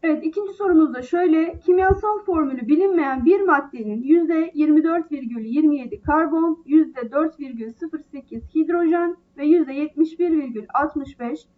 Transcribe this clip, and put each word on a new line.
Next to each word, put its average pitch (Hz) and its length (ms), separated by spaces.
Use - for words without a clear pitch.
Evet, 320 220
ikinci 392 280
sorumuz 320 400
da 247 80
şöyle. 330 580
Kimyasal 381 600
formülü 277 480
bilinmeyen 302 580
bir 403 160
maddenin 254 640
yüzde 320 500
yirmi 302 300
dört 330 280
virgül 233 340
yirmi 294 320
yedi 233 240
karbon, 320 640
yüzde 262 460
dört 311 280
virgül 233 320
sıfır 311 280
sekiz 277 560
hidrojen 339 600
ve 277 80
yüzde 311 280
yetmiş 294 460
bir 349 120
virgül 254 420
altmış 277 460
beş 247 280